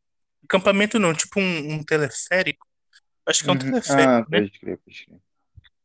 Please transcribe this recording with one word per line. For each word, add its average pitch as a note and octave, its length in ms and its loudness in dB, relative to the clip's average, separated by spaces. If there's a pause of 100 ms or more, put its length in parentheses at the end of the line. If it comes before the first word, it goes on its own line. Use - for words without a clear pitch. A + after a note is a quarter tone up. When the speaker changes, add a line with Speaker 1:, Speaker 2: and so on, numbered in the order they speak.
(440)
Speaker 1:
Acampamento G3+ 560 2
não, E3 140 2
tipo - 260 -4
um, D#3 360 -4
um D3 80 -8
teleférico. D#3 800 -2 (600)
Acho D#3 180 0
que C#3+ 60 0
é C#3 40 4
um - 20 0
Speaker 2:
Uhum. C3 180 -2
Speaker 1:
teleférico, C#3 400 4
Speaker 2:
Ah, A#2 140 2
Speaker 1:
né? D#3+ 140 0
Speaker 2:
pode G2 80 -4 (100)
crer, F#2+ 180 -8
pode - 280 -20
crer. - 140 -20 (640)